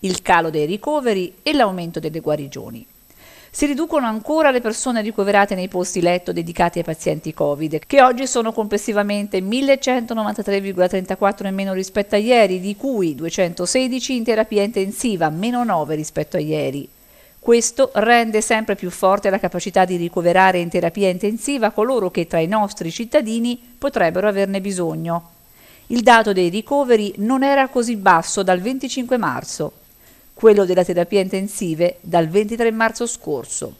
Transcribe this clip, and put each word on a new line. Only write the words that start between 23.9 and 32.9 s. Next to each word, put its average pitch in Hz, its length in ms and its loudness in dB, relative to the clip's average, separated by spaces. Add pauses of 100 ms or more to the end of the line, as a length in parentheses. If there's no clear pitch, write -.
averne 196 340 0
bisogno. 170 680 -4 (580)
Il 240 140 0
dato 226 320 6
dei 185 160 2
ricoveri 220 680 0
non 254 260 0
era 277 240 4
così 240 300 -2
basso 190 440 2
dal 185 200 2
venticinque 254 560 -4
marzo, 147 560 -4 (600)
quello 208 320 6
della 180 180 4
terapia 175 380 0
intensive 185 800 -2
dal 170 280 0
ventitré 220 420 0
marzo 226 340 -2